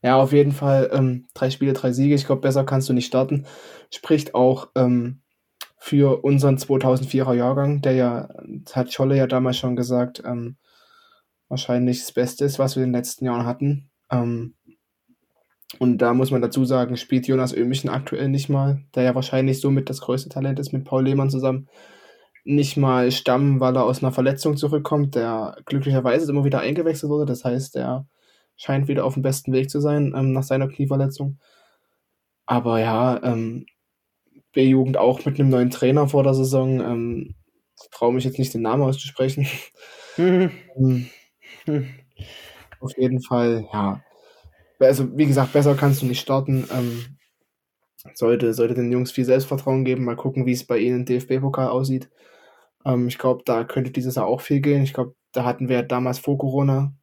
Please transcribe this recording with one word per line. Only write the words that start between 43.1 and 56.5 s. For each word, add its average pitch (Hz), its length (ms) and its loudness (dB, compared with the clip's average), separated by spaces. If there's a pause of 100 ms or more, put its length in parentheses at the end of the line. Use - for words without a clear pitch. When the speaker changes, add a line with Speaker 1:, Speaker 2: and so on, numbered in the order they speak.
Speaker 1:
Fall, 117 500 0
ja. 101 320 -4 (760)
Also, 131 380 4
wie 151 100 4
gesagt, 135 260 2
besser 143 220 6
kannst 139 260 2
du 135 40 -4
nicht 123 140 -2
starten. 135 520 -2
Ähm, 123 460 -6 (960)
sollte, 117 380 2
sollte 117 200 0
den 120 180 -2
Jungs 127 200 -2
viel 131 120 -2
Selbstvertrauen 135 640 0
geben. 127 180 0
Mal 120 140 -4
gucken, 135 280 -4
wie 127 60 0
es 127 160 -4
bei 117 100 0
ihnen 123 240 0
im 123 40 -4
D-F-B-Pokal 131 640 -2
aussieht. 131 400 -2 (760)
Ähm, 123 220 2
ich 120 100 -6
glaub, 127 280 0
da 117 180 0
könnte 127 280 -4
dieses 127 240 -4
Jahr 113 100 0
auch 120 160 -2
viel 143 180 0
gehen. 143 240 2
Ich 135 100 -2
glaub, 127 220 -6 (160)
da 123 140 -2
hatten 123 240 -2
wir 123 140 0
damals 123 360 -2
vor 143 180 -2
Corona 139 640 0